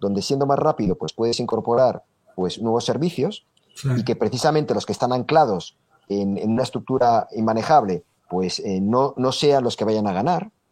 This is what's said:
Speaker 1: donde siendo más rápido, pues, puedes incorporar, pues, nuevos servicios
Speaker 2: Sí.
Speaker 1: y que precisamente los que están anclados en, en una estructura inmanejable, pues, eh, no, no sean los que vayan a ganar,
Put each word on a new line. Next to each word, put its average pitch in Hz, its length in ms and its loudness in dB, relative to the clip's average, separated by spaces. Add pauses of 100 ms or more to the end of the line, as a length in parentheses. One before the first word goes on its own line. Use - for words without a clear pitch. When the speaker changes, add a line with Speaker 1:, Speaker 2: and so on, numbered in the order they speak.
Speaker 1:
donde 101 200 -2
siendo 139 260 -2
más 139 120 2
rápido, 143 380 0
pues, - 180 -8
puedes 113 260 -2
incorporar, 117 600 0 (340)
pues, 90 240 -4
nuevos 113 240 0
servicios 147 600 -2 (300)
Speaker 2:
Sí. - 200 -4
Speaker 1:
y 120 80 -2
que 151 100 0
precisamente 151 600 0
los 104 100 -2
que - 80 -6
están 123 200 -2
anclados 123 640 0 (320)
en, 101 280 -2
en 107 160 -2
una 120 120 0
estructura 120 680 0
inmanejable, 110 680 2 (240)
pues, 92 320 -2
eh, 95 220 -2
no, 123 340 2
no 131 160 0
sean 139 320 2
los 117 120 -2
que - 80 -2
vayan 107 220 0
a 101 60 -2
ganar, 156 380 -2 (220)